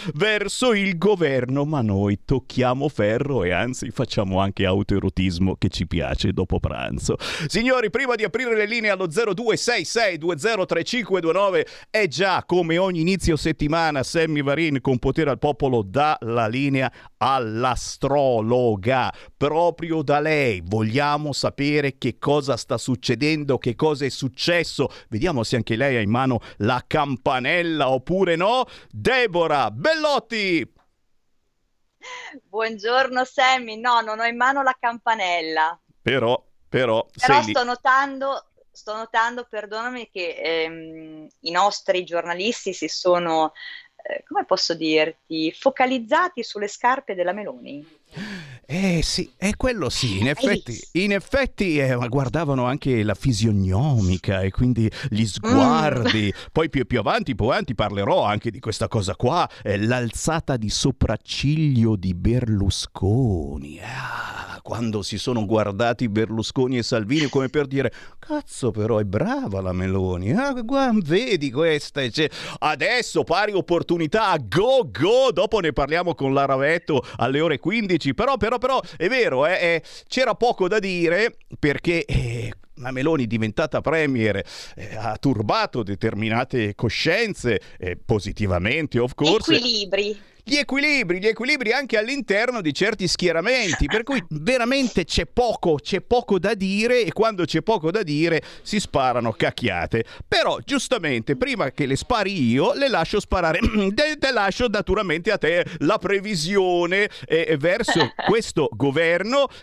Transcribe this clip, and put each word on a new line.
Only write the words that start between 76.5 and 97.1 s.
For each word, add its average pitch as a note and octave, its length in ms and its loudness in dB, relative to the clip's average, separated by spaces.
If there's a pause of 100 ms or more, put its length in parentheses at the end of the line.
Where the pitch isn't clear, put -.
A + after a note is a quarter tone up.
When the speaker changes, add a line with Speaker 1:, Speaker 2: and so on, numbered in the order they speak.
Speaker 1:
Ravetto D3 480 0 (140)
alle C3 240 0
ore D#3 180 2
quindici, F#3 560 0
però, B3+ 220 2
però, A3+ 220 -2
però B3+ 220 0 (160)
è D#3+ 120 0
vero, E3+ 380 2
eh, E3+ 80 2
eh, E3+ 280 0 (240)
c'era B3 280 0
poco A3 340 0
da G#3 100 0
dire F3+ 580 0 (220)
perché, D#3 460 0
eh, A#2 480 -2 (240)
la C3 160 -10
Meloni C3+ 340 0
diventata A2 540 -2
premier, C3 560 2 (400)
eh, G#2 200 -12
ha G#2+ 220 -4
turbato C3 640 0
determinate A2 960 -2
coscienze, D#3 840 0 (180)
eh, F2+ 180 -8
positivamente, G#2 1040 -2
of B2+ 140 0
course. G3+ 400 2
Speaker 2:
Equilibri. G#3 760 -2 (140)
Speaker 1:
Gli B3 120 0
equilibri, C4 640 0
gli G3+ 80 2
equilibri A#3 440 0
anche C4+ 240 0
all'interno A#3 640 0
di D3+ 120 -2
certi G3 320 0
schieramenti, E3+ 800 0
per G#3+ 160 0
cui B3+ 180 -2 (100)
veramente A#3 760 0
c'è - 220 -2
poco, G#3+ 540 0
c'è F#3 200 -4
poco A#3 400 0
da G3+ 140 0
dire G#3+ 500 0
e E3 80 -2